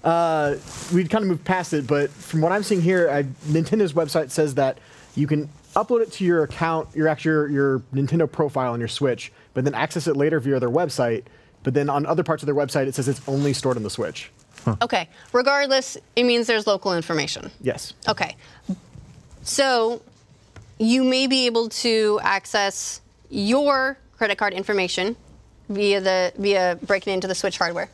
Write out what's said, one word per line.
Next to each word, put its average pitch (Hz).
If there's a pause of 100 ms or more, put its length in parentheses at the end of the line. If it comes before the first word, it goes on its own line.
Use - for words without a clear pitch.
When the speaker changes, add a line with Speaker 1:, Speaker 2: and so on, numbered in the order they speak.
Speaker 1:
Uh, 160 (380)
we'd 175
kind 220
of 196
moved 175
past 185
it, 143
but 143
from 160
what 165
I'm 208
seeing 196
here, 175
I, 143 (280)
Nintendo's 165
website 156
says 151
that 135 (360)
you 143
can 151 (260)
upload 226
it 214
to 196
your 170
account, 165
your 156
actual, 156
your, 151
your 139 (140)
Nintendo 139
profile 131
on 120
your 120
Switch, 123 (220)
but 127
then 143
access 147
it 151
later 151
via 131
their 123
website. 123 (400)
But 131
then 143
on 143
other 165
parts 160
of 143
their 143
website, 139
it 135
says 131
it's 135
only 139
stored 127
on 110
the 101
Switch. - (500)
Speaker 2:
Okay. 202 (260)
Regardless, 269 (180)
it 240
means 240
there's 226
local 196
information. 160 (100)
Speaker 1:
Yes. - (160)
Speaker 2:
Okay. - (1040)
So 240 (760)
you 240
may 262
be 262
able 233
to 220
access - (300)
your 269 (180)
credit 202
card 202
information 190 (520)
via 202
the, 185
via 185
breaking 196
into 185
the 180
Switch -
hardware. 170